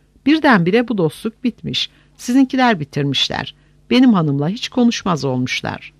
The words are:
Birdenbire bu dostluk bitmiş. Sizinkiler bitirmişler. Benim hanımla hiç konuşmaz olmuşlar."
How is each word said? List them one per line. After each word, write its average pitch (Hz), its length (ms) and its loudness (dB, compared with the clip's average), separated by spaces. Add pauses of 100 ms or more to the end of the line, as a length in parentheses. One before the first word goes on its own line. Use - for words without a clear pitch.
(260)
Birdenbire 240 640 2
bu 233 100 -4
dostluk 175 460 -4
bitmiş. 156 460 -6 (280)
Sizinkiler 254 640 2
bitirmişler. - 760 -4 (340)
Benim 247 240 6
hanımla 147 360 0
hiç 220 200 -8
konuşmaz 196 560 -2
olmuşlar." 127 760 -6